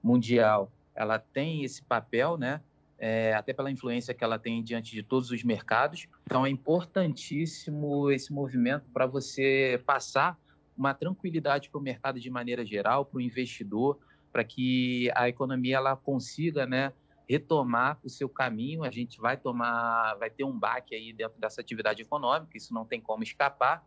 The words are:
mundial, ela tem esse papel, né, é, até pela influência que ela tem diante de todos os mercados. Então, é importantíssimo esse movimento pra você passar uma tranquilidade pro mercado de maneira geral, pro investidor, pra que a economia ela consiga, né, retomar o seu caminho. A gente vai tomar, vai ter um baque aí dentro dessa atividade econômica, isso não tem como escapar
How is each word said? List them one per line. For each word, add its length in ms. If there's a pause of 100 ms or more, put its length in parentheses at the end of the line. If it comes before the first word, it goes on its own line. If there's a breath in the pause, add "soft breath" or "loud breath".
mundial, 680 (240)
ela 240
tem 440
esse 200
papel, 540
né, 220 (380)
é, 380
até 180
pela 160
influência 460
que 80
ela 160
tem 240
diante 280
de 120
todos 260
os 140
mercados. 640 (180)
Então, 180
é 60
importantíssimo 1600
esse 240
movimento 580
pra 140
você 800
passar 540 (360 soft breath)
uma 180
tranquilidade 760
pro 100
mercado 400
de 120
maneira 340
geral, 400
pro 160
investidor, 760 (320 soft breath)
pra 120
que 720
a 160
economia 480
ela 180
consiga, 680
né, 260 (360 soft breath)
retomar 760
o 60
seu 200
caminho. 540
A 80
gente 280
vai 160
tomar, 800
vai 140
ter 140
um 140
baque 380
aí 160
dentro 280
dessa 220
atividade 400
econômica, 560
isso 160
não 120
tem 160
como 220
escapar 640